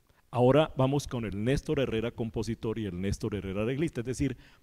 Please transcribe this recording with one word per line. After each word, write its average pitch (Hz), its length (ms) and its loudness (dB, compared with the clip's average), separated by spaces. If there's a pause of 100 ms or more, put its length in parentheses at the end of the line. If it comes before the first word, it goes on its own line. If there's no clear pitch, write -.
(320)
Ahora 131 440 6
vamos 135 300 2
con 120 200 -6
el 101 180 -4
Néstor 143 340 0
Herrera 113 320 0
compositor 113 680 -4
y 107 80 -4
el 87 140 -6
Néstor 101 360 -2
Herrera 95 260 -4
arreglista, 127 380 -2
es 113 60 -6
decir, 131 300 -2 (260)